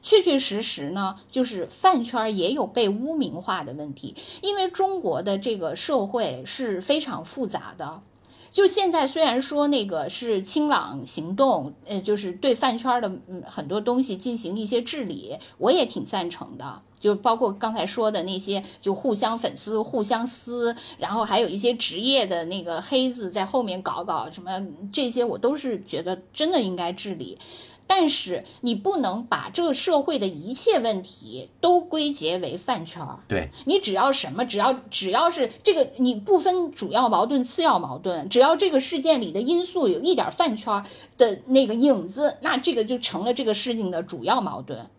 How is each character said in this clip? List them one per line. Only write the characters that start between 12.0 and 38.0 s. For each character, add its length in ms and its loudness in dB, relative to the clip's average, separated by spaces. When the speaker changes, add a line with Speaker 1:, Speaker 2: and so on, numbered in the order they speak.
Speaker 1:
就 160 0
是 140 -6
对 220 2
饭 220 0
圈 240 0
的， 100 -2
嗯， 200 -12
很 200 -10
多 140 -2
东 220 2
西 120 -2
进 220 -6
行 220 -6
一 80 -4
些 160 0
治 220 -6
理， 340 -10
我 160 2
也 140 4
挺 180 -6
赞 240 -4
成 300 -12
的。 240 -12
就 140 4
包 200 2
括 160 2
刚 220 -4
才 140 -2
说 240 0
的 140 -2
那 140 -4
些， 240 -4
就 120 0
互 200 0
相 240 0
粉 180 -4
丝、 240 -4
互 220 -2
相 240 0
撕， 500 -4
然 160 -4
后 100 2
还 160 2
有 80 2
一 80 -4
些 160 2
职 280 -4
业 260 4
的 180 -2
那 180 -6
个 200 -6
黑 260 2
子 220 -6
在 160 -2
后 160 0
面 180 -4
搞 240 -4
搞 260 -4
什 120 -16
么， 80 -10
这 160 0
些 160 0
我 140 -2
都 180 2
是 280 -4
觉 180 -6
得 180 -4
真 180 0
的 80 2
应 160 -2
该 160 -4
治 220 -8
理。 240 -12
但 240 4
是 360 -4
你 120 0
不 240 0
能 260 -2
把 280 -4
这 100 -2
个 120 2
社 260 2
会 180 0
的 80 0
一 280 -6
切 240 4
问 240 0
题 480 -14
都 180 6
归 320 0
结 280 -2
为 180 -4
饭 300 -4
圈 160 -14
儿。 160 -12
Speaker 2:
对。 220 -2
Speaker 1:
你 140 4
只 120 -2
要 180 4
什 220 -2
么， 140 -2
只 100 -6
要， 160 4
只 220 -4
要 180 4
是 220 0
这 120 6
个， 240 4
你 160 4
不 240 4
分 340 2
主 200 -8
要 160 4
矛 180 4
盾、 180 2
次 180 -2
要 160 6
矛 200 -6
盾， 320 -4